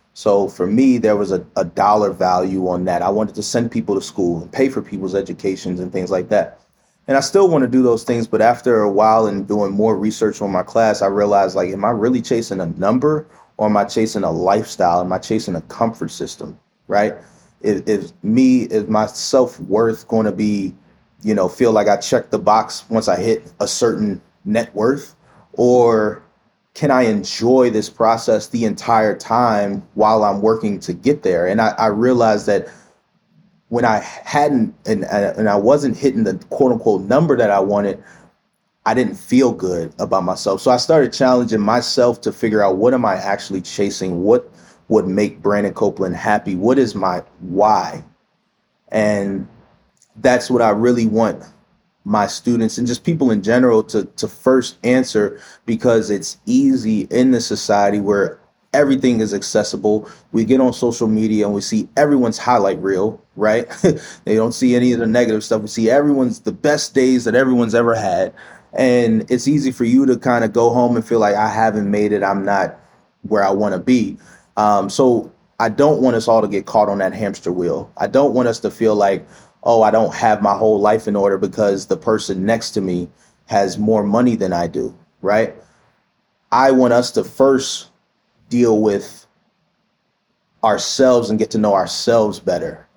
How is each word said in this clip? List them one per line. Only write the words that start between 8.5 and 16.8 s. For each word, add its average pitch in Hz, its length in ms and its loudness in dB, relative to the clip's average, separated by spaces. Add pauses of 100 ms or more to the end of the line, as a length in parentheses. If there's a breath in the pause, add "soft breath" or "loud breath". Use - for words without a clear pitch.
a 104 80 2
while 110 360 4
and 98 220 -4
doing 104 240 -2
more 107 240 0
research 107 440 -2
on 101 120 -4
my 92 100 -2
class, 110 400 0
I 98 40 2
realized, 98 500 2
like, 92 140 0
am 98 140 -4
I 110 60 2
really 120 320 0
chasing 113 380 -4
a 87 60 -4
number 123 600 0 (300 soft breath)
or 107 100 0
am 107 100 2
I 101 80 2
chasing 110 380 -2
a 85 80 -2
lifestyle? 90 720 0
Am 92 120 -4
I 92 60 -2
chasing 107 380 -4
a - 60 -6
comfort - 480 -6
system, - 460 -12 (300)